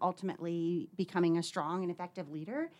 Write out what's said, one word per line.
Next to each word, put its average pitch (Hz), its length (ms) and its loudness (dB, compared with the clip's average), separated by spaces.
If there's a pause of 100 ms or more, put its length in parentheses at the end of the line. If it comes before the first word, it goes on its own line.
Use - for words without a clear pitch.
ultimately 170 960 0
becoming 170 400 4
a 170 60 2
strong 175 400 0
and 175 80 0
effective 175 400 -8
leader. 233 480 -6